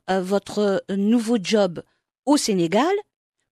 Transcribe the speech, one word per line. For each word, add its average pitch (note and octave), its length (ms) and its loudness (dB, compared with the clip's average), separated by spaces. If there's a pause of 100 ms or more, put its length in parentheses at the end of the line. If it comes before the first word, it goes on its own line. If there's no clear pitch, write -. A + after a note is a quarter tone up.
(100)
euh, F#3+ 100 0
votre G3 680 -2
nouveau A3 520 0
job F#3 400 0 (460)
au D4 100 4
Sénégal G3+ 540 0 (600)